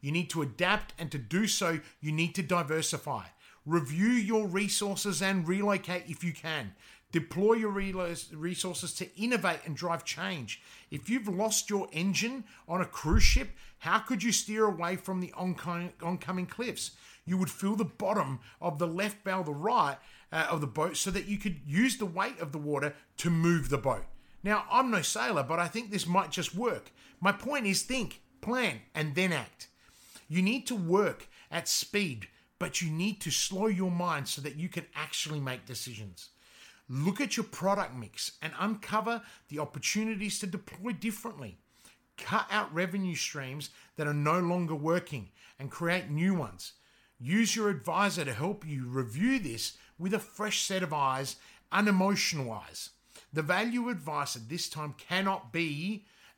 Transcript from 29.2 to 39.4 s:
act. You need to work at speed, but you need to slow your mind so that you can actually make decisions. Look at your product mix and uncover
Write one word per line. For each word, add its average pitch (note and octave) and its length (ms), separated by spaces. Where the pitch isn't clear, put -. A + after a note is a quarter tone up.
act. - 360
You E3+ 140
need A3+ 240
to B3+ 80
work F3+ 540
at - 180
speed, D#3 580
but F3 240
you E3 80
need F3+ 320
to D#3+ 80
slow F#3+ 380
your F#3 220
mind E3+ 380
so - 140
that C#3 140
you E3+ 120
can E3 260
actually D3+ 460
make B2+ 240
decisions. A2 680
Look E3 320
at A#3 160
your A3 60
product F#3+ 500
mix - 380
and D#3 180
uncover G#3+ 600